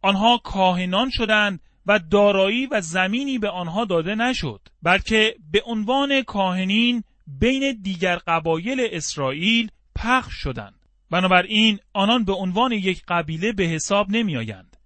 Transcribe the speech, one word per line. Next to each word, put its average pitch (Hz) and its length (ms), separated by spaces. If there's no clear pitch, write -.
آنها 202 360
کاهنان 185 720
شدند 214 500
و 202 140
دارایی 202 680
و 247 160
زمینی 202 580
به 208 100
آنها 180 360
داده 185 300
نشد، 220 460
بلکه 214 520
به 208 140
عنوان 262 560
کاهنین 202 840
بین 240 540
دیگر 185 340
قبایل 170 760
اسرائیل 170 800
پخش 247 380
شدند. 120 460
بنابراین 185 680
آنان 208 320
به 190 80
عنوان 190 380
یک 190 360
قبیله 170 440
به 196 120
حساب 196 460
نمی‌آیند. 117 760